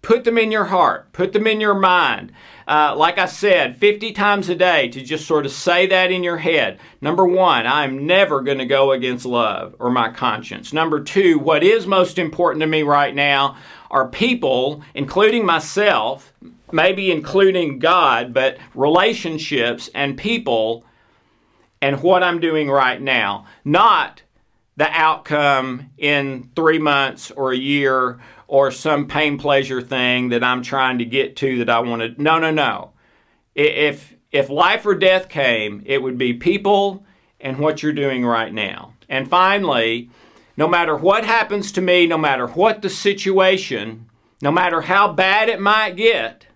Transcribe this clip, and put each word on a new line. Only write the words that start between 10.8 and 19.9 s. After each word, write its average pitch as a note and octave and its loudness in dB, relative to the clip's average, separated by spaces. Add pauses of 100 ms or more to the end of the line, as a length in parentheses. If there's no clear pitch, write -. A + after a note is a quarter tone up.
two, E3+ 2
what D3 2
is G3+ 4
most F#3 0
important D#3+ -2
to D#3+ 0
me D#3 0
right C#3+ 2
now C#3 0 (340)
are C3 0
people, D3 -2 (120)
including G#3+ 0
myself, D#3 -2 (400)
maybe F#3 2
including E3+ 0
God, C3 2
but C3 0 (160)
relationships D3+ 0